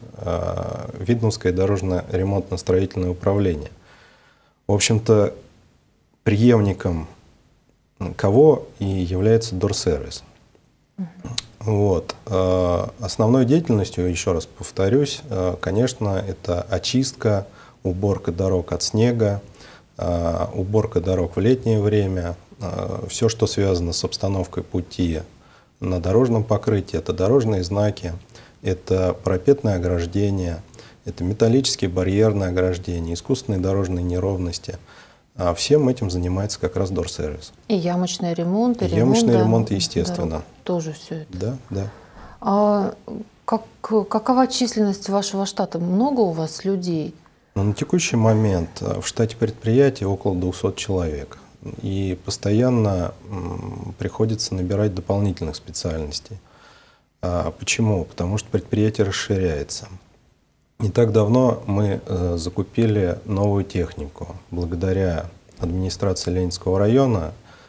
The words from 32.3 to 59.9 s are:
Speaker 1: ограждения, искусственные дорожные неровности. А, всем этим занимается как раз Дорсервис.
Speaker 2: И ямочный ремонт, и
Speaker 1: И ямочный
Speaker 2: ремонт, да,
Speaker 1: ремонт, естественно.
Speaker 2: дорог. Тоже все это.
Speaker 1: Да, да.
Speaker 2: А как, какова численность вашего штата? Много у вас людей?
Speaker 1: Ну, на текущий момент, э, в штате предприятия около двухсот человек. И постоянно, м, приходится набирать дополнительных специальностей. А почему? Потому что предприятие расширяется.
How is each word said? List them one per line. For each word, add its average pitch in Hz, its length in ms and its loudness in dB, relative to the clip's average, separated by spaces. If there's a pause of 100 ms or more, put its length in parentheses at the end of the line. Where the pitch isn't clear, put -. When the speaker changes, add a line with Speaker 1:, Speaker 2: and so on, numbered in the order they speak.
Speaker 1:
ограждения, 87 640 -2
искусственные 104 460 -2
дорожные 92 440 0
неровности. 90 760 -4 (600)
А, 87 140 2
всем 143 340 4
этим 110 220 0
занимается 90 480 -2
как - 160 -4
раз 92 160 0
Дорсервис. 85 600 -6 (160)
Speaker 2:
И 214 80 0
ямочный 175 580 -2
ремонт, 208 480 0
и 92 40 0
Speaker 1:
И - 20 0
ямочный 123 460 4
Speaker 2:
ремонт, 113 40 6
да, 110 60 6
Speaker 1:
ремонт, 113 260 4
естественно. 87 580 -2
Speaker 2:
дорог. 78 160 -6 (200)
Тоже 160 280 -2
все - 220 -12
это. 151 240 -12
Speaker 1:
Да, 113 180 -4 (140)
да. 98 160 -4 (540)
Speaker 2:
А 208 540 2 (500)
как, 220 180 -2 (180)
какова 220 680 2
численность 214 600 0
вашего 196 380 -2
штата? 170 320 -4
Много 220 440 2
у 180 100 2
вас 160 320 -6
людей? 180 500 -2 (400)
Speaker 1:
Ну, 95 80 0
на 104 100 2
текущий - 440 0
момент, 107 520 4 (120)
э, 101 200 -4
в - 60 -6
штате - 300 -2
предприятия 117 720 2
около 98 280 0
двухсот 90 400 -2
человек. 82 640 -4 (440)
И 95 420 -2
постоянно, 107 880 2 (160)
м, 98 640 -10
приходится 110 600 -2
набирать 98 360 0
дополнительных 90 640 -2
специальностей. 80 800 -8 (880)
А 87 300 -2
почему? 104 520 0
Потому 92 340 -4
что - 120 -10
предприятие 107 560 2
расширяется. 90 800 -2 (960)